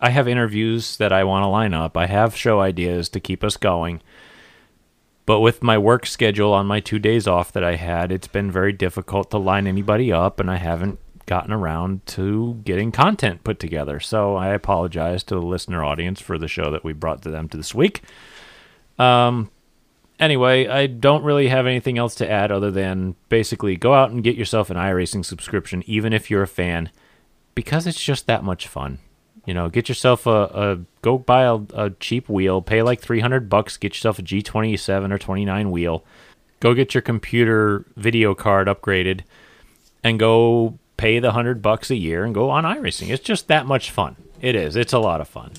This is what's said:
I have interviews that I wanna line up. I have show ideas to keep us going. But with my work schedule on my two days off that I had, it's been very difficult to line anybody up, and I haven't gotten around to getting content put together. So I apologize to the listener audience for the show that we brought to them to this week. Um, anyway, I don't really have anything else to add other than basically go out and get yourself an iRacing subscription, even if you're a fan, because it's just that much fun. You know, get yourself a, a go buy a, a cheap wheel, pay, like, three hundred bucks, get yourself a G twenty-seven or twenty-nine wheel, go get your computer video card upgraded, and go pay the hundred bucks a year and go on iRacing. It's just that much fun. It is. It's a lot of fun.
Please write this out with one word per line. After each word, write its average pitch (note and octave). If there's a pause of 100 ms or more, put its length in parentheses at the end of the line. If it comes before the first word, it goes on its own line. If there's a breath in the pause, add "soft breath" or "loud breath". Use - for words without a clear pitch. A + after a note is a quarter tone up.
I A#2+
have B2+
interviews A2+
that G2+
I F#2+
wanna G2
line G#2
up. D#2+
I E2+
have G#2+
show A2
ideas F2
to F#2+
keep -
us G#2
going. E2+ (1200 soft breath)
But A2
with A2+
my A2+
work A2+
schedule G#2
on G2
my G#2
two G#2+
days G#2
off F2
that F#2+
I F2
had, E2+
it's F#2+
been G2+
very F#2+
difficult F#2+
to G#2+
line G2
anybody G#2
up, E2+
and F#2
I F#2
haven't F2 (280)
gotten F2+
around F#2
to A2
getting G2+
content C#3
put A2
together. D2
So G2+
I F#2+
apologize F2+
to G2+
the F2+
listener F2
audience E2+
for F2+
the D#2+
show D#2+
that D#2
we D#2+
brought D2+
to -
them D#2
to -
this -
week. D#3+ (960 loud breath)
Um, A#2+ (640)
anyway, C3
I C#3
don't C#3
really C#3+
have B2+
anything B2+
else A#2+
to G2
add G#2
other G2+
than F#2 (120)
basically G#2
go A#2
out C3+
and A#2
get A#2
yourself G#2+
an F2+
iRacing F#2
subscription, F2+
even A2
if A2
you're G2
a F#2
fan, F2 (680 soft breath)
because D#3
it's F3
just -
that A#2
much F2+
fun. C2+ (460)
You F2+
know, F2
get A#2+
yourself B2
a, G#2+
a G2+ (240)
go B2
buy B2+
a, A#2+ (180)
a G#2
cheap -
wheel, F#2+
pay, A2
like, A#2+
three A#2
hundred B2
bucks, G2+
get -
yourself G#2+
a -
G F#2+
twenty-seven G2
or G2+
twenty-nine G2
wheel, E2+ (560 soft breath)
go A#2+
get C3
your C3
computer A2 (100)
video G#2+
card G2
upgraded, F#2 (800 soft breath)
and A2+
go A2+ (200)
pay A2+
the A#2+
hundred A#2+
bucks A2
a C3+
year E2+
and A#2
go A#2+
on D3+
iRacing. G3+
It's B2+
just -
that D3+
much C3
fun. D2 (240)
It B2
is. D#2+
It's A#2+
a B2+
lot F2
of D2+
fun. -